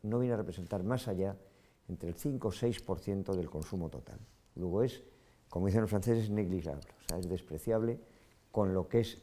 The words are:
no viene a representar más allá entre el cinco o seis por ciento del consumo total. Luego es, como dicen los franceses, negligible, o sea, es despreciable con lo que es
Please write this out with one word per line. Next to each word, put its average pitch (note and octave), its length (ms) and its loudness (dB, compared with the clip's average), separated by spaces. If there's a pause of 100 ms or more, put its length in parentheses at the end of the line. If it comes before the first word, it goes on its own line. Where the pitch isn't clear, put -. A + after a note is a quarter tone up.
no A2 160 2
viene B2 160 4
a G#2+ 40 2
representar F2+ 440 -4
más A#2+ 260 0
allá G2 280 0 (520)
entre E2+ 200 -6
el E2+ 60 -4
cinco C3 340 -2
o F#2+ 40 0
seis A#2+ 280 0
por F#2 200 -2
ciento G2 340 -2
del F2+ 160 -2
consumo D#2+ 400 -4
total. - 280 -12 (380)
Luego F2+ 260 2
es, B2+ 200 0 (480)
como F2+ 160 2
dicen G2+ 160 6
los G2+ 80 2
franceses, G#2+ 400 2
negligible, F2+ 460 0 (280)
o - 40 -6
sea, E2+ 100 -4
es F2+ 100 -4
despreciable A2 680 0 (520)
con G2 240 4
lo F2+ 140 2
que A#2 120 6
es - 220 -2